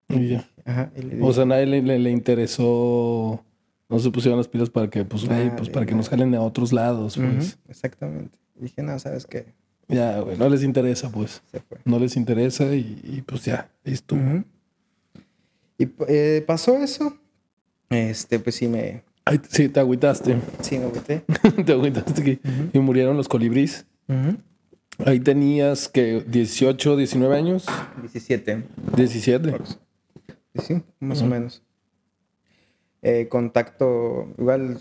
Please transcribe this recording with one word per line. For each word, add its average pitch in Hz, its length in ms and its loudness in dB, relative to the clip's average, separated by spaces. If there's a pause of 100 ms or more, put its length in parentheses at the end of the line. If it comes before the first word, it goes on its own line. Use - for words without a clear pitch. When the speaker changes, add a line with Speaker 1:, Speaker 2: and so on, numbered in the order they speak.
Speaker 1:
Y 127 220 2
ya. 123 180 -2 (160)
Speaker 2:
Ajá, 123 280 -4
y 135 100 -10
le 127 100 -10
Speaker 1:
O - 20 -6
Speaker 2:
digo 120 180 4
Speaker 1:
sea, 127 120 4
nadie 131 220 2
le, 139 140 2
le, 131 180 2
le 123 120 2
interesó, 117 1300 0 (460)
no 117 100 0
se 120 120 2
pusieron 120 260 2
las 120 100 0
pilas 120 220 -2
para 110 200 0
que, 104 160 -2
pues, 107 200 -6
güey, 120 240 0
pues, 120 120 -6
Speaker 2:
Nadie, 113 100 -6
Speaker 1:
para 117 140 -2
que 107 100 -2
nos 110 160 0
Speaker 2:
nadie. 127 120 2
Speaker 1:
jalen 127 120 2
a 113 60 0
otros 117 320 -2
lados, 113 440 0
Speaker 2:
Ujú, 127 100 0
Speaker 1:
pues. 135 300 -2 (100)
Speaker 2:
exactamente. - 720 -10 (220)
Y 123 40 -12
dije, 123 200 -12
"No, 143 160 -8
¿sabes 135 260 -10
qué?". - 280 -14 (340)
Speaker 1:
Ya, 117 320 0
güey, 95 180 -6
no 127 120 4
les 139 140 2
interesa, 127 480 0
pues. 107 300 -6 (100)
Speaker 2:
Se - 80 -14
fue. - 260 -18
Speaker 1:
No 120 140 2
les 123 180 0
interesa 120 480 0 (100)
y, 113 280 -6
y, 135 180 -10
pues, 135 240 -10
ya, - 260 -6 (140)
ahí 135 80 -6
estuvo. 143 280 -4
Speaker 2:
Ujú. 147 220 0 (1400)
Y, 127 80 2 (200)
eh, 151 380 2
pasó 196 320 2
eso. 285 400 -4 (720)
Este, 113 500 -2
pues, 120 160 -4
sí 120 120 -4
me 110 360 -6 (220)
Speaker 1:
Ay, 147 220 2
sí, 143 220 4
te 139 100 2
agüitaste. 127 580 2 (240)
Speaker 2:
Sí, 135 180 -4
me 127 60 -4
agüité. 123 380 -6 (200)
Speaker 1:
<laughs> 185 220 4
Te 165 80 4
agüitaste 139 500 0
que 139 80 4 (120)
Speaker 2:
Ujú. 135 300 -4
Speaker 1:
y 139 60 4
murieron 131 360 2
los 139 140 -2
colibríes. 123 560 0 (220)
Speaker 2:
Ujú. 135 300 0 (680)
Speaker 1:
Ahí 131 140 4
tenías, 143 680 2
que 113 400 2
¿dieciocho, 131 680 2
diecinueve 135 400 2
años? 175 300 0 (340)
Speaker 2:
Diecisiete. 117 640 -4 (320)
Speaker 1:
Diecisiete. 127 600 2 (1000)
Speaker 2:
Sí, 165 260 -4 (180)
más 135 200 -4
o - 60 0
Speaker 1:
Ujú. 127 40 4
Speaker 2:
menos. 120 320 -4 (1400)
Eh, 117 260 0
contacto, 120 1080 -2
igual 127 420 0